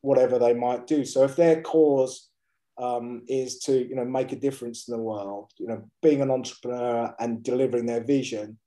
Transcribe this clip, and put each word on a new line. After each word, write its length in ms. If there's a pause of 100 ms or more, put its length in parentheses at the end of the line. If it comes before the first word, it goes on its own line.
whatever 380
they 160
might 320
do. 180
So 200
if 120
their 240
cause, 680 (480)
um, 500
is 320
to, 260
you 100
know, 80
make 280
a 40
difference 520
in 80
the 60
world, 560
you 80
know, 160 (180)
being 220
an 80
entrepreneur 920
and 220
delivering 420
their 200
vision 640